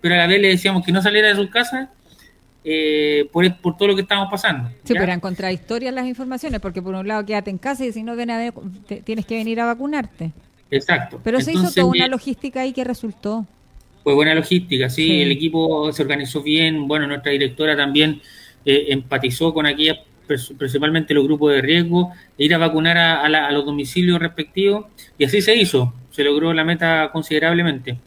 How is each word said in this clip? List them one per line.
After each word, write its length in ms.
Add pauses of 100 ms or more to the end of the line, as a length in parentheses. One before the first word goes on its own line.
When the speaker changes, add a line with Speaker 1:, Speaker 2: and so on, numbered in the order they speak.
Speaker 1:
pero 140
a 40
la 80
vez 140
le 80
decíamos 360
que 80
no 100
saliera 260
de 60
sus 160
casas, 380 (760)
eh, 680
por, 240
por 200
todo 120
lo 60
que 80
estábamos 280
pasando, 380
Speaker 2:
Sí, 240
Speaker 1:
¿ya? 20
Speaker 2:
pero 100
eran 160
contradictorias 720
las 140
informaciones, 540
porque 200
por 140
un 120
lado 200
quédate 240
en 80
casa 260
y 80
si 100
no 140
ven 140
a 80
ver, 160 (320)
te-, 160
tienes 240
que 100
venir 240
a 60
vacunarte. 680 (380)
Speaker 1:
Exacto. 540
Speaker 2:
Pero 160
se 100
hizo 100
Speaker 1:
Entonces, 220
Speaker 2:
toda 100
una 140
Speaker 1:
eh, 20
Speaker 2:
logística 520
ahí 120
que 120
resultó. 600 (560)
Speaker 1:
Fue 120
buena 200
logística, 560
sí, 160
Speaker 2:
Sí. 160
Speaker 1:
el 100
equipo 600
se 100
organizó 400
bien, 440
bueno, 200
nuestra 260
directora 420
también, 460 (460)
eh, 220
empatizó 640
con 100
aquellas, 340 (300)
pers-, 300
principalmente 560
los 100
grupos 300
de 80
riesgo, 500 (240)
e 80
ir 100
a 40
vacunar 400
a, 240
a 80
la, 160
a 60
los 120
domicilios 540
respectivos, 680 (320)
y 80
así 160
se 160
hizo, 380 (160)
se 140
logró 280
la 120
meta 460
considerablemente. 840 (100)